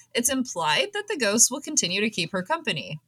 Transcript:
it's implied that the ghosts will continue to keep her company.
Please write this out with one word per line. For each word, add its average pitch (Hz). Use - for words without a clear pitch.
it's 247
implied 233
that 415
the 427
ghosts 226
will 277
continue 202
to 220
keep 170
her 185
company. 175